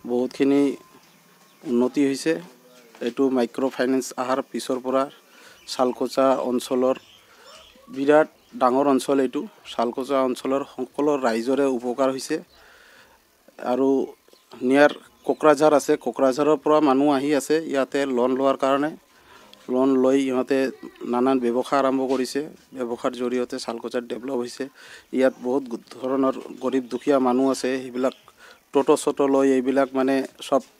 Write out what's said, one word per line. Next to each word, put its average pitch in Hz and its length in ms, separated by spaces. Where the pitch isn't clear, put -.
বহুতখিনি 127 600
উন্নতি 127 420
হৈছে। 139 300
এইটো 123 280
মাইক্ৰ' 127 400
ফাইনেন্স 131 360
অহাৰ 131 260
পিছৰ 127 360
পৰা 131 240
শালকোচা 127 580
অঞ্চলৰ 127 540
বিৰাট 143 380
ডাঙৰ 131 300
অঞ্চল 139 320
এইটো। 135 220
শালকোচা 127 580
অঞ্চলৰ 131 440
সকলো 143 500
ৰাইজৰে 127 500
উপকাৰ 123 420
হৈছে। 135 280
আৰু 127 280
নিয়াৰ 139 400
কোকৰাঝাৰ 147 480
আছে, 143 240
কোকৰাঝাৰৰ 135 600
পৰা 151 240
মানুহ 139 320
আহি 139 200
আছে 143 260
ইয়াতে 139 480
loan 127 280
লোৱাৰ 135 220
কাৰণে। 139 340
loan 131 200
লৈ 131 180
ইহঁতে 131 380
নানান 127 340
ব্যৱসায় 123 420
আৰম্ভ 131 280
কৰিছে, 131 320
ব্যৱসায়ৰ 123 400
জৰিয়তে 123 440
শালকোচাত 117 440
develop 123 340
হৈছে। 120 260
ইয়াত 127 260
বহুত 131 260
ধৰণৰ 131 460
গৰীব 127 320
দুখীয়া 135 300
মানুহ 127 320
আছে, 127 260
সেইবিলাক 127 380
ট'ট' 143 280
চট' 143 340
লৈ 135 200
এইবিলাক 131 440
মানে 135 220
চব 135 220